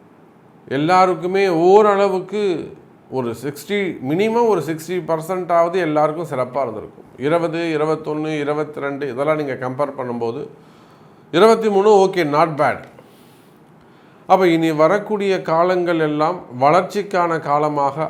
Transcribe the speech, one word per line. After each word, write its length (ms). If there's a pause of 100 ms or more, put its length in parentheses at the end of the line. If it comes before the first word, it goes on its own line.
(760)
எல்லாருக்குமே 640 (240)
ஓரளவுக்கு 760 (760)
ஒரு 140 (120)
சிக்ஸ்டி, 380 (300)
மினிமம் 420
ஒரு 160
சிக்ஸ்டி 280 (140)
பர்சன்டாவது 680 (100)
எல்லாருக்கும் 440
சிறப்பா 340
இருந்திருக்கும். 440 (180)
இருபது, 340 (160)
இருபத்தொன்னு, 560 (120)
இருபத்திரெண்டு 680
இதெல்லாம் 300
நீங்க 220
கம்பேர் 360
பண்ணும்போது 420 (960)
இருபத்தி 360
மூணு 160 (160)
ஓகே, 160 (160)
not 120 (140)
bad. 160 (1500)
அப்ப 120 (120)
இனி 140 (120)
வரக்கூடிய 520 (200)
காலங்கள் 560
எல்லாம் 280 (260)
வளர்ச்சிக்கான 720 (140)
காலமாக 580